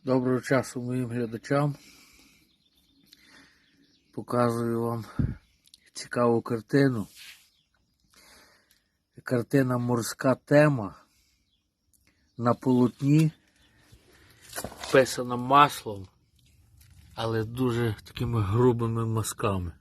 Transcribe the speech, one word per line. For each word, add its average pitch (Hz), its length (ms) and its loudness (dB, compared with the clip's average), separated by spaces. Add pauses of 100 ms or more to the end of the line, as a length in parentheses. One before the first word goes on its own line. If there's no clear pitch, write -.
Доброго 127 340 0
часу 127 400 -2
моїм 123 280 -6
глядачам. 123 640 -2 (2250)
Показую 117 680 -2
вам 117 240 -4 (880)
цікаву 120 480 0
картину. 120 680 0 (2250)
Картина 127 540 0
«Морська 120 580 -2
тема» 143 600 2 (1400)
на 120 160 2
полотні, 135 760 2 (1600)
писана 123 440 2
маслом, 123 720 2 (1080)
але 113 280 -2
дуже 120 600 -2
такими 117 380 -4
грубими 117 640 2
мазками. 104 760 -4